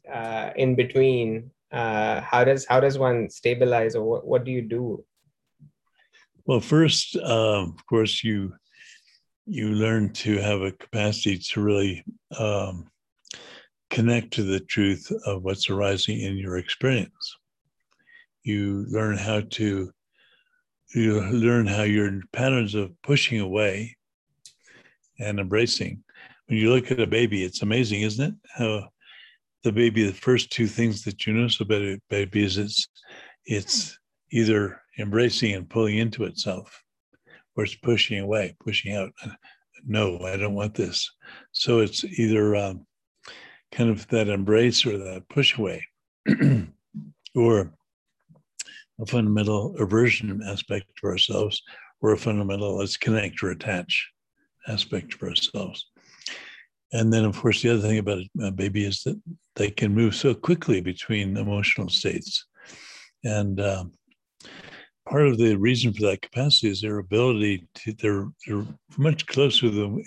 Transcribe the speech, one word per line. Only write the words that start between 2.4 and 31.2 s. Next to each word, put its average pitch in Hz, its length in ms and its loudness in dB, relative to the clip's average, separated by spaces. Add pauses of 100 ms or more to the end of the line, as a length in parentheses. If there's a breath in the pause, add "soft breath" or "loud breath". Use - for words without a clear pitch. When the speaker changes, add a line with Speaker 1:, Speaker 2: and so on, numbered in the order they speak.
Speaker 1:
does, 135 200 2
how 127 140 4
does 135 180 4
one 123 320 0
stabilize, 120 680 0
or 110 80 -2
what, 113 200 -2
what 123 200 2
do 131 80 -6
you 123 80 -4
do? 117 420 -6 (1400 soft breath)
Speaker 2:
Well, 127 140 2
first, - 560 4
uh, 110 460 2
of 82 240 -8
course, 110 380 0
you, 101 300 -2 (920 soft breath)
you 120 240 -4
learn 107 440 2
to 107 260 0
have 101 220 -2
a 98 100 -2
capacity 104 680 -2
to - 240 -6
really, 101 420 0 (340)
um, 98 520 -4 (1000 loud breath)
connect 117 420 2
to 110 120 -2
the 95 160 0
truth 98 520 -2 (140)
of 95 180 -6
what's 95 260 -4
arising 98 500 -2
in 98 180 -4
your 95 200 -6
experience. - 800 -4 (1080 soft breath)
You 101 460 -2
learn 107 280 -2
how 104 240 -2 (100)
to, 98 400 -2 (1040)
you 107 260 4
learn 117 460 2
how 101 160 0
your 104 360 2 (140)
patterns 123 400 0
of 101 180 -4 (120)
pushing 139 360 2
away 104 560 -2 (1200 soft breath)
and 104 200 -4
embracing. 104 640 0 (440 loud breath)
When 113 100 0
you 110 160 6
look 127 160 2
at 127 100 0
a 110 80 2
baby, 107 360 2
it's 92 180 -6
amazing, 104 400 0
isn't 110 280 -2
it? 214 40 -8 (240)
How 107 320 -4 (720 soft breath)
the 117 80 2
baby, 113 340 4
the 95 80 0
first - 380 2
two 117 160 0
things 110 360 -2
that - 240 -8